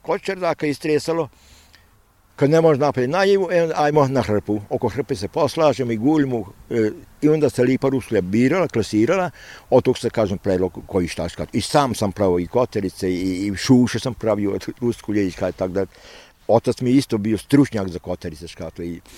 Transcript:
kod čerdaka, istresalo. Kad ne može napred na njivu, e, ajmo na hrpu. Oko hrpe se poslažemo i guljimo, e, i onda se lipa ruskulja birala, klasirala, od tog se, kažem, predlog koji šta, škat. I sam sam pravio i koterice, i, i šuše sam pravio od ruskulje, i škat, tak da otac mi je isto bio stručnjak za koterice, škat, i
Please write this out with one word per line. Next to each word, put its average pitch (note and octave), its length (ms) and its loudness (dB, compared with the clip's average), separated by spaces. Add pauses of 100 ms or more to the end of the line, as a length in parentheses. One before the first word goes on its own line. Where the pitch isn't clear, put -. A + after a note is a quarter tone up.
kod F#3 180 -2
čerdaka, F3+ 460 -4
istresalo. D3+ 600 -2 (1080)
Kad C#3+ 140 2
ne E3 100 4
može D#3 200 4
napred C3 300 0
na F#3 140 0
njivu, G3 280 2
e, E3+ 240 2
ajmo D3 320 2
na C3 140 0
hrpu. G#2 380 -2 (100)
Oko - 180 -2
hrpe C3+ 260 -4
se G2+ 140 -6
poslažemo C#3 640 0
i A2+ 40 -2
guljimo, C3 480 0 (260)
e, A2 200 0 (320)
i D3 60 4
onda D3+ 220 4
se C3 120 0
lipa C3 260 2
ruskulja A#2 320 0
birala, A#2+ 480 2
klasirala, B2 600 0 (400)
od B2+ 140 6
tog B2+ 140 0
se, A#2 120 -4
kažem, G2 280 0
predlog F#2 480 -2
koji F2 220 -2
šta, F2 200 -6
škat. - 260 -10
I A#2+ 60 0
sam C3+ 340 0
sam G2+ 180 -2
pravio F#2+ 260 0
i F2+ 80 -2
koterice, G2+ 640 -4
i, F#2 360 -4
i G2+ 100 -4
šuše B2 420 4
sam A#2+ 160 -6
pravio G#2 380 -2
od G2 140 -6 (140)
ruskulje, G#2+ 460 -2
i F2+ 40 -2
škat, F2+ 260 -6
tak F#2 140 -2
da F#2 160 -2 (600)
otac A#2 320 2
mi B2 100 0
je C3 60 4
isto C3 220 2
bio G#2 200 -2
stručnjak A2+ 500 2
za E2+ 100 -10
koterice, E2+ 500 -10
škat, - 300 -14
i F2 220 -8 (160)